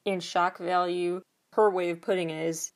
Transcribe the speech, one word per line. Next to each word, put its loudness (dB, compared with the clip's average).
and -2
shock 0
value. 0
Her 6
way 0
of -6
putting 0
it -4
is -4